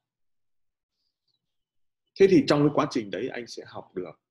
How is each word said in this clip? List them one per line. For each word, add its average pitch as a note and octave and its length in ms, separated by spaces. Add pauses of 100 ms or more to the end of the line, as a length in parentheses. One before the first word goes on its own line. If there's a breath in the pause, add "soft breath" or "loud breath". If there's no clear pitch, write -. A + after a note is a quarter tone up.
(2250)
Thế G3 100
thì E3+ 180
trong D3 120
cái D3 140
quá C#3+ 160
trình G#2 220
đấy G2+ 180
anh A#2 180
sẽ - 200
học - 280
được F2+ 360